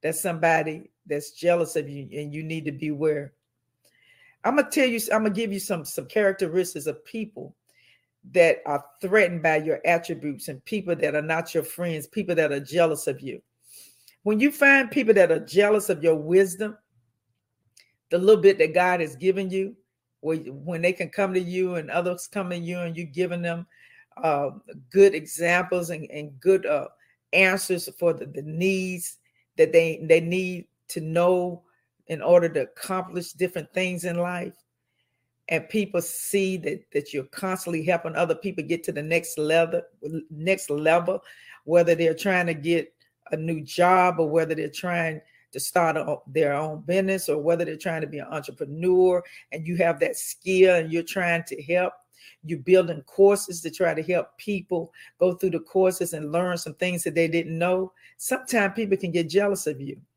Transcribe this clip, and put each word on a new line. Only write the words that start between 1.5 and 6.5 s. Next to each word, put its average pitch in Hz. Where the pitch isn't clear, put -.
of 143
you, 143
and 147
you 156
need 156
to 147
beware. 147
I'm 247
gonna 285
tell 269
you, 233
I'm 220
gonna 214
give 214
you 196
some, 170
some 139
characteristics 185